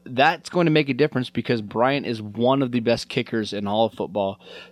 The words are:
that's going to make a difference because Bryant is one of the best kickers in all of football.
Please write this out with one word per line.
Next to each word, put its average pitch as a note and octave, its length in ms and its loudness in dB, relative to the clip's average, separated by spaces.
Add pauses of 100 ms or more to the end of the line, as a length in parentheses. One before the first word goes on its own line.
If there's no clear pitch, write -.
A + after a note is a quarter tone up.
that's C#3+ 460 0
going F3 160 2
to D#3+ 60 4
make D3+ 180 2
a C3 60 -2
difference C3 340 0
because A#2+ 320 -2
Bryant A#2+ 460 0
is A2+ 120 -4
one A#2 440 2
of B2 80 -2
the A#2+ 80 0
best A#2 300 0
kickers A2+ 440 -2
in G2+ 140 -4
all A2 180 4
of A2 80 0
football. G2 460 -2 (320)